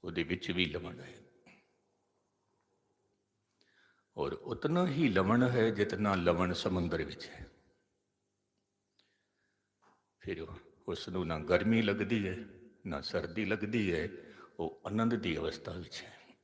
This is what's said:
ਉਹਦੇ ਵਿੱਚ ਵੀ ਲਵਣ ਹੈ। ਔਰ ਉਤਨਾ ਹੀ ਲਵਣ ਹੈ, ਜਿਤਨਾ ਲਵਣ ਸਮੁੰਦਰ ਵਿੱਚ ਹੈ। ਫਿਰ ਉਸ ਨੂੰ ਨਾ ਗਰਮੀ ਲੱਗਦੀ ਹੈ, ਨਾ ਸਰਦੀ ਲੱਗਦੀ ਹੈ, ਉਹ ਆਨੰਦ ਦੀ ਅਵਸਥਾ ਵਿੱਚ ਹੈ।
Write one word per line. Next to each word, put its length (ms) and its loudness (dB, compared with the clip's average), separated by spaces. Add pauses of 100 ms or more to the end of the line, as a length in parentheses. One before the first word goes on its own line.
ਉਹਦੇ 180 -2
ਵਿੱਚ 280 -4
ਵੀ 160 4
ਲਵਣ 340 -6
ਹੈ। 160 -16 (3000)
ਔਰ 160 -2
ਉਤਨਾ 540 0
ਹੀ 220 2
ਲਵਣ 400 4
ਹੈ, 220 4
ਜਿਤਨਾ 440 2
ਲਵਣ 380 4
ਸਮੁੰਦਰ 520 0
ਵਿੱਚ 220 -12
ਹੈ। 240 -16 (2750)
ਫਿਰ 260 -6 (420)
ਉਸ 200 -6
ਨੂੰ 180 -2
ਨਾ 120 -2
ਗਰਮੀ 440 4
ਲੱਗਦੀ 460 2
ਹੈ, 80 -4 (500)
ਨਾ 140 -4
ਸਰਦੀ 440 -4
ਲੱਗਦੀ 480 0
ਹੈ, 160 0 (500)
ਉਹ 280 -6
ਆਨੰਦ 280 2
ਦੀ 220 0
ਅਵਸਥਾ 360 -4
ਵਿੱਚ 300 -10
ਹੈ। 160 -18 (260)